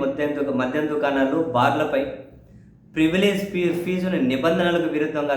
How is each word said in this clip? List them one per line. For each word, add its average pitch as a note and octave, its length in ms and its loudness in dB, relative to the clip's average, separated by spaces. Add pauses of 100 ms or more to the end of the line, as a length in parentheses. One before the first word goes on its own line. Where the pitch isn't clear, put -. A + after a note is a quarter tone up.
మద్యం C#3+ 340 -2
దుక-, C#3 200 -2
మద్యం C3 320 -2
దుకాణాలు, C#3 500 0 (160)
బార్లపై C#3+ 480 2 (920)
ప్రివిలేజ్ F#3 480 2 (100)
ఫీ-, F3 220 0 (100)
ఫీజును F#3 360 -2 (100)
నిబంధనలకు E3 640 2
విరుద్ధంగా D3 440 -2